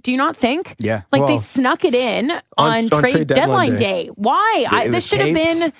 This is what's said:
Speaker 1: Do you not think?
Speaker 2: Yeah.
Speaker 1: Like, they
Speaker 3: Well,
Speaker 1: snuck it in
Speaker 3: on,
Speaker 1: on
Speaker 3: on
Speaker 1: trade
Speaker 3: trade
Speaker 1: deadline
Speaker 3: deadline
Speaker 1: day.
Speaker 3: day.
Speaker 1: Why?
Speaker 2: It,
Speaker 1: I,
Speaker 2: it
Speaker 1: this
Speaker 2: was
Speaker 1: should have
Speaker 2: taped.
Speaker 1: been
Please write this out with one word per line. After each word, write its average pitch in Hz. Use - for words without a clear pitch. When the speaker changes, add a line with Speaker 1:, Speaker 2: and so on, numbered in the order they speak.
Speaker 1:
Do 247
you 254
not 302
think? 277
Speaker 2:
Yeah. 104
Speaker 1:
Like, 277
they -
Speaker 3:
Well, -
Speaker 1:
snuck 247
it 285
in 247
Speaker 3:
on, -
Speaker 1:
on 185
Speaker 3:
on 226
Speaker 1:
trade 156
Speaker 3:
trade 156
Speaker 1:
deadline 135
Speaker 3:
deadline -
Speaker 1:
day. 190
Speaker 3:
day. -
Speaker 1:
Why? 330
Speaker 2:
It, -
Speaker 1:
I, 226
Speaker 2:
it -
Speaker 1:
this -
Speaker 2:
was 349
Speaker 1:
should 403
have 320
Speaker 2:
taped. 330
Speaker 1:
been 330